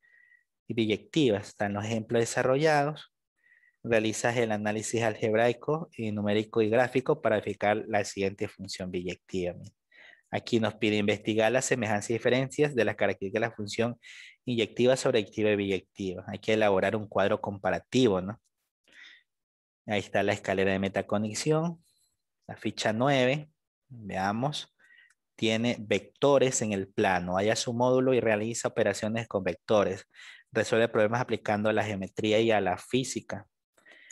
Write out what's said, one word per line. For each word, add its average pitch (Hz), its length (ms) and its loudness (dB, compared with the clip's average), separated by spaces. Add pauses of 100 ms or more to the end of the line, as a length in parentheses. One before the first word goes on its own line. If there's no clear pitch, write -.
(680)
Y 110 60 -8
biyectivas. 110 760 0
Están 101 240 -4
los 104 120 -4
ejemplos 113 360 -2
desarrollados. 143 880 0 (760)
Realizas 117 540 0
el 113 140 0
análisis 107 500 -2
algebraico 117 960 0
y 110 140 -6
numérico 104 500 0
y 107 80 4
gráfico 127 500 2
para 110 180 2
verificar 104 500 -2
la 104 160 0
siguiente 98 440 -4
función 95 440 -10
biyectiva. 90 640 -6 (720)
Aquí - 300 0
nos 107 160 0
pide 107 220 2
investigar 107 540 2
las 127 140 0
semejanzas 110 460 -2
y - 20 0
diferencias 131 640 0
de 107 100 2
las 101 100 -2
características 98 460 -2
de 117 60 -2
la 110 80 -10
función 113 440 -4 (460)
inyectiva, 123 520 2
sobreyectiva 107 520 0
y 104 60 4
biyectiva. 95 720 -4
Hay 101 100 -8
que - 160 0
elaborar 101 420 2
un 107 120 -6
cuadro 101 340 0
comparativo, 101 800 0
¿no? 101 180 -10 (1500)
Ahí 104 120 -2
está 101 220 -2
la 101 120 0
escalera 98 380 0
de 95 60 0
metaconexión. 110 1040 -2 (640)
La - 120 -14
ficha 110 360 -2
nueve, 135 560 2 (400)
veamos, 107 840 -6 (600)
tiene 113 440 0
vectores 127 840 2
en 107 100 -2
el 95 160 -2
plano. 90 480 0
Halla 104 200 2
su - 180 -4
módulo 127 400 2
y 120 60 4
realiza 113 480 -2
operaciones 110 600 -2
con 98 160 -4
vectores. 92 600 0 (460)
Resuelve 113 360 2
problemas 113 320 2
aplicando 110 480 -2
a 107 60 2
la 101 100 0
geometría 104 560 0
y 113 120 4
a 104 100 4
la 92 160 0
física. 120 720 -6 (640)